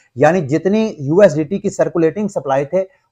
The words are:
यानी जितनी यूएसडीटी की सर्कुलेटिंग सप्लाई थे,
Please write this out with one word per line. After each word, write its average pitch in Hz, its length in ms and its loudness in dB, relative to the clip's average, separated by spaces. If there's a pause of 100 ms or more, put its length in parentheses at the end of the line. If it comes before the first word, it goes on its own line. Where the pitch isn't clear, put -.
(180)
यानी 160 240 2
जितनी 190 580 -2
यूएसडीटी 160 600 2
की 196 100 -4
सर्कुलेटिंग 170 600 -2
सप्लाई 143 360 -4
थे, 190 200 -2 (260)